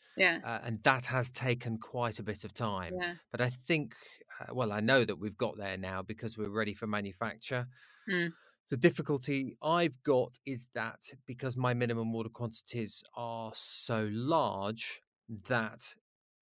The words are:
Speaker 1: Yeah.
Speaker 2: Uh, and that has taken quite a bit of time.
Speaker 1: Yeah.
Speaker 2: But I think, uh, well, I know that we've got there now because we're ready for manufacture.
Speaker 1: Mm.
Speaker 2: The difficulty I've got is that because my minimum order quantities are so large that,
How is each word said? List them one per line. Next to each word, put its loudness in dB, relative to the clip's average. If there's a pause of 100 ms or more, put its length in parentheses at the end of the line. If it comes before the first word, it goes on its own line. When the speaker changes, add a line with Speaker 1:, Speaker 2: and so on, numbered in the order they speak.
(160)
Speaker 1:
Yeah. 4
Speaker 2:
Uh, -2
and -4
that 6
has 0
taken 0
quite -2
a -6
bit -6
of -10
time. -2
Speaker 1:
Yeah. -4 (160)
Speaker 2:
But -4
I 4
think, 0 (460)
uh, -10
well, 0
I 0
know 8
that -2
we've -4
got 0
there -4
now -4
because -6
we're -4
ready 0
for -6
manufacture. -4 (420)
Speaker 1:
Mm. 2 (380)
Speaker 2:
The 0
difficulty 2
I've 2
got 4 (100)
is -6
that -4 (240)
because -6
my 2
minimum 0
order -2
quantities -6 (120)
are -6
so -2
large 0 (480)
that, -2 (480)